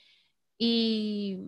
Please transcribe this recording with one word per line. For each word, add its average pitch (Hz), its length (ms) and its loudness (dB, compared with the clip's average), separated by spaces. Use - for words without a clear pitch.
Y, 214 920 0